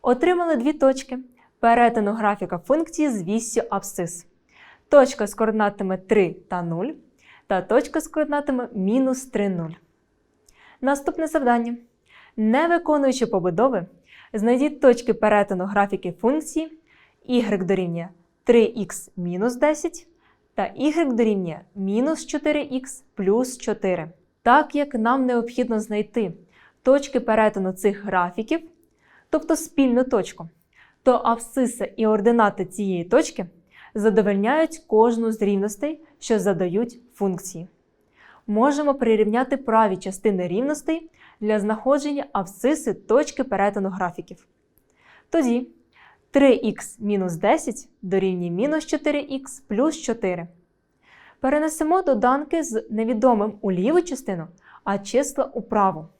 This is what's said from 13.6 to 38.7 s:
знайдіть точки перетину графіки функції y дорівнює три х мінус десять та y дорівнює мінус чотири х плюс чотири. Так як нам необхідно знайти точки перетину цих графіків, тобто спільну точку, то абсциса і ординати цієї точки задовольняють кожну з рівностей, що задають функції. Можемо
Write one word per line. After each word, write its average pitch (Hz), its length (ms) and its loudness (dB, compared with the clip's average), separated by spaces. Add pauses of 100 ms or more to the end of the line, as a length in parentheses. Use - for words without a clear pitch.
знайдіть 247 480 0
точки 240 320 4
перетину 202 520 2
графіки 196 460 -2
функції 311 680 -4 (500)
y 208 360 0
дорівнює 175 420 -2 (360)
три 233 300 4 (140)
х - 300 -16
мінус 180 380 -4
десять 302 520 -2 (480)
та - 240 -4
y 294 340 0
дорівнює 202 460 0 (160)
мінус 220 500 -2
чотири 285 580 -2
х - 200 -18 (120)
плюс 220 420 0
чотири. 185 500 -4 (360)
Так 294 320 4
як 285 200 -2
нам 247 300 0
необхідно 240 540 -2
знайти 208 540 -4 (500)
точки 277 360 2
перетину 214 520 2
цих 202 320 -2
графіків, 190 560 -2 (680)
тобто 311 260 0
спільну 262 480 2
точку, 196 460 -4 (540)
то - 80 6
абсциса 233 720 -2
і 220 220 -2
ординати 208 580 2
цієї 185 380 -4
точки 220 420 0 (480)
задовольняють 220 840 2
кожну 226 540 2
з 220 100 -6
рівностей, 208 600 -2 (180)
що 220 200 0
задають 185 600 -2 (140)
функції. 185 540 -6 (800)
Можемо 277 460 2